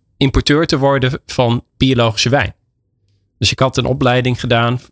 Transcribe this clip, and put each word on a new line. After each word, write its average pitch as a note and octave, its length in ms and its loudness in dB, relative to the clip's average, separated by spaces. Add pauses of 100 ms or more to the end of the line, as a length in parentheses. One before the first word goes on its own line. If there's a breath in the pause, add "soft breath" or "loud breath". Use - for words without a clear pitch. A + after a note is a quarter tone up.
(160)
importeur C#3+ 500 0
te D3+ 120 -2
worden C3+ 480 0
van A#2+ 380 0 (120)
biologische A#2+ 520 0
wijn. B2 260 0 (840)
Dus A2+ 140 -2
ik - 60 -8
had C3 180 0
een B2 80 -2
opleiding B2+ 560 0
gedaan A#2 400 0 (120)